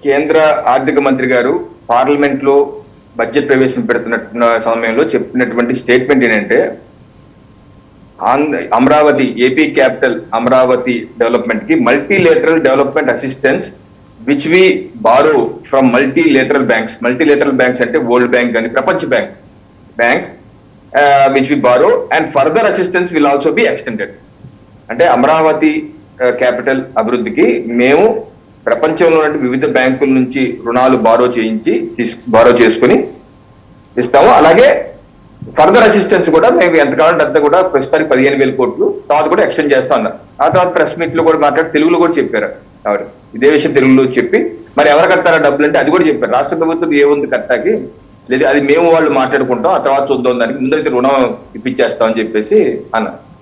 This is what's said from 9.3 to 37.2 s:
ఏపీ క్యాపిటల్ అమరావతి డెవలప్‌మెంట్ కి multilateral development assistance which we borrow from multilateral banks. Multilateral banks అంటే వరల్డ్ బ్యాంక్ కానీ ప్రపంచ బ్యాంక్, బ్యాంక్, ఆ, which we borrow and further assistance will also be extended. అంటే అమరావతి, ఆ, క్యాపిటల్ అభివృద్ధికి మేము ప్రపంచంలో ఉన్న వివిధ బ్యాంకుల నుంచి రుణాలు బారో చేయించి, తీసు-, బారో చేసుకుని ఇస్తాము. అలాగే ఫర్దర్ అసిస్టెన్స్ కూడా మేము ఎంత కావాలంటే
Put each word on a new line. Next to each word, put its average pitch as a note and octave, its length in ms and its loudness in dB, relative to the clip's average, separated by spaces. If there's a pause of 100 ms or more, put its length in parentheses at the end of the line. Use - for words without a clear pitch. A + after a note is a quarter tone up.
ఏపీ C#3 220 0
క్యాపిటల్ A#2+ 540 0 (140)
అమరావతి B2 760 0 (100)
డెవలప్‌మెంట్ A#2 460 -2
కి D#3+ 100 0
multilateral E3 840 2
development C3+ 460 0
assistance B2+ 580 -2 (640)
which C#3+ 180 -2
we F3+ 160 4 (460)
borrow C#3+ 320 4
from - 460 -2 (100)
multilateral C#3 720 0
banks. A2+ 420 -4
Multilateral C#3+ 420 2
banks B2+ 320 0
అంటే A#2+ 160 -2
వరల్డ్ B2 320 0
బ్యాంక్ B2 220 0
కానీ A2+ 160 -2
ప్రపంచ E3 380 -4
బ్యాంక్, A#2 240 -2 (680)
బ్యాంక్, B2+ 280 -2 (760)
ఆ, C#3 360 4
which C3+ 160 0
we D3 100 0
borrow B2+ 300 2
and D#3+ 340 -2 (140)
further D#3+ 280 0
assistance F3+ 420 -2
will D3+ 220 0
also C#3+ 200 0
be - 160 0
extended. G#2+ 420 -6 (840)
అంటే B2 160 0
అమరావతి, D#3 840 0 (360)
ఆ, B2 40 2
క్యాపిటల్ B2 520 -2 (160)
అభివృద్ధికి A#2+ 680 -2
మేము C3 600 0 (400)
ప్రపంచంలో D#3+ 520 0
ఉన్న D3+ 180 0
వివిధ C3 300 -2
బ్యాంకుల C3 420 0
నుంచి C3 580 -2
రుణాలు B2+ 300 2
బారో A2+ 300 2
చేయించి, A2 720 -2
తీసు-, A2+ 180 -6 (120)
బారో A#2 220 4
చేసుకుని A#2+ 580 2 (880)
ఇస్తాము. C3+ 280 2
అలాగే E3+ 640 4 (680)
ఫర్దర్ G3+ 240 4
అసిస్టెన్స్ G3 480 2
కూడా D#3 200 4
మేము E3+ 260 2
ఎంత C#3+ 180 2
కావాలంటే D#3 300 2